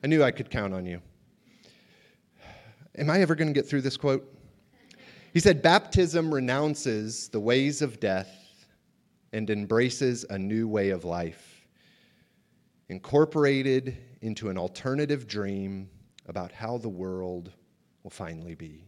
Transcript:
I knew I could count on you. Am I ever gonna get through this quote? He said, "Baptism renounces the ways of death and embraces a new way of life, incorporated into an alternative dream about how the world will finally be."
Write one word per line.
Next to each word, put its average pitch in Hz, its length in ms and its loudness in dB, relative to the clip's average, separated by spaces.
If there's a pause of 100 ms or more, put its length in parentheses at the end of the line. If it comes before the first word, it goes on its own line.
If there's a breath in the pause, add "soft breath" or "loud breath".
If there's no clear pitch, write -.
I 135 60 -4
knew 156 140 6
I 127 80 6
could - 200 -8
count 101 240 -4
on 92 120 -6
you. 85 140 -8 (2000 loud breath)
Am 147 140 0
I 185 100 4
ever 165 140 4
gonna 156 180 0
get 135 160 2
through 139 140 0
this 131 140 -2
quote? 135 300 0 (1040 loud breath)
He 170 80 4
said, 170 220 6
"Baptism 170 720 4
renounces 127 920 -2
the 110 100 -4
ways 135 440 2
of 117 180 -4
death - 680 -4 (680)
and 110 160 -4
embraces 113 800 0
a 98 80 -6
new 107 280 -2
way 104 240 0
of 90 140 -4
life, 85 640 -8 (1200 soft breath)
incorporated 135 1080 2 (260)
into 110 260 -6
an 92 100 -4
alternative 131 680 -4
dream 98 600 -6 (380)
about 90 240 -10
how 117 280 -8
the 113 100 -8
world 90 640 -8 (500)
will - 80 -18
finally 82 440 -12
be." 78 340 -18